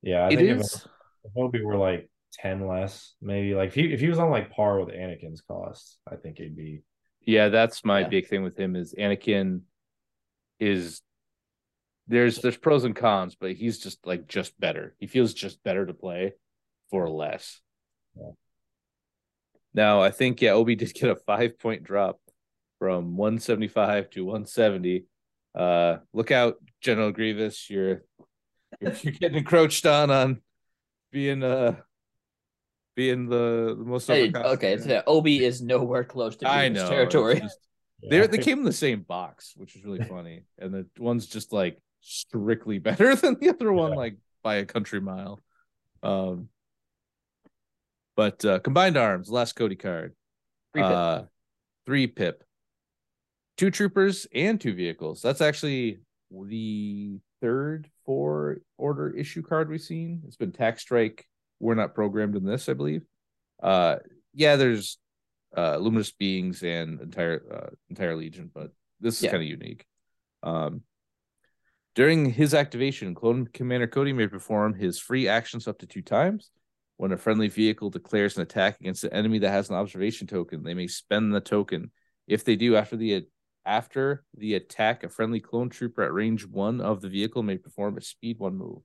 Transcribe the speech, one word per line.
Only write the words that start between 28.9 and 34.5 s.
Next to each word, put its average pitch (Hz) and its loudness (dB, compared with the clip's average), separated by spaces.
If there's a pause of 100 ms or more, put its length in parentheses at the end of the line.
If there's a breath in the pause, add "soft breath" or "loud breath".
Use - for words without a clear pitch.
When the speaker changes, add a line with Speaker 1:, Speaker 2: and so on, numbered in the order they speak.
Speaker 2:
you're 147 -4
getting 160 -2
encroached 156 4
on, 147 6
on 131 2 (680)
being, 139 -2
uh, 127 2 (1200)
being 127 0
the, 117 0
the 113 -10
most 123 -4
Speaker 3:
Hey, 117 4
Speaker 2:
overclass 131 2